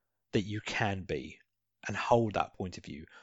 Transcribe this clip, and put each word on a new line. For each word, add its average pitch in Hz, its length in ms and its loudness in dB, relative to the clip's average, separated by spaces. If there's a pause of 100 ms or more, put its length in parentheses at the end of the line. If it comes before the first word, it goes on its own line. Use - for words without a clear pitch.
(320)
that 113 100 4
you 104 180 -4
can 98 420 0
be 76 360 -4 (480)
and 104 100 -4
hold 117 380 4
that - 200 0
point 92 240 -6
of - 60 -16
view, - 200 -10 (180)